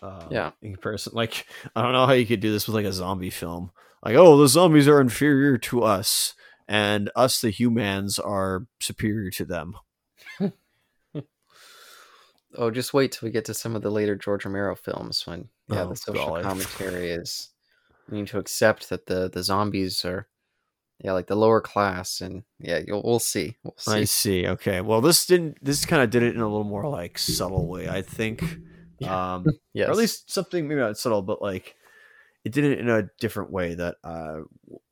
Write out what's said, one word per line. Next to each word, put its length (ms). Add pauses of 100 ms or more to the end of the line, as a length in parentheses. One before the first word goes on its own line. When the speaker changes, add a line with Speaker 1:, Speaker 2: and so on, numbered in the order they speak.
Speaker 1:
Um, 280
Speaker 2:
Yeah. 220 (100)
Speaker 1:
in 120
comparison, 400
like, 320 (280)
I 80
don't 100
know 140
how 60
you 140
could 140
do 120
this 140
with, 80
like, 100
a 80
zombie 380
film. 400 (340)
Like, 120
"Oh, 200
the 120
zombies 380
are 140
inferior 580
to 240
us, 520 (340)
and 480
us, 240
the 100
humans, 680
are 480 (140)
superior 520
to 140
them." 300 (600)
Speaker 2:
<laughs> 200 (2000)
Oh, 140
just 240
wait 180
till 140
we 60
get 140
to 80
some 200
of 80
the 80
later 240
George 300
Romero 320
films 500
when, 220 (180)
yeah, 180
Speaker 1:
Oh, 40
Speaker 2:
the 80
social 360
Speaker 1:
golly. 100
Speaker 2:
commentary 680
is, 400 (580)
we 100
need 100
to 100
accept 520
that 160
the, 220
the 140
zombies 600
are, 240 (680)
yeah, 140
like, 140
the 100
lower 240
class, 600
and, 240 (160)
yeah, 260
you'll, 160
we'll 160
see. 460
We'll 100 (120)
Speaker 1:
I 180
Speaker 2:
see. 0
Speaker 1:
see. 420
Okay. 340
Well, 200
this 260
didn't, 360
this 220
kinda 220
did 160
it 120
in 60
a 80
little 160
more, 240
like, 300
subtle 500
way, 200
I 140
think. 580 (380)
Speaker 2:
Yeah. 360
Speaker 1:
Um, 100
Speaker 2:
<laughs> 160 (140)
Yes. 140
Speaker 1:
or 40
at 60
least 340
something, 360
maybe 120
not 160
subtle, 260
but, 200
like, 340 (680)
it 80
did 120
it 140
in 100
a 220 (100)
different 300
way 240
that, 300
uh, 380 (240)
w-, 140 (120)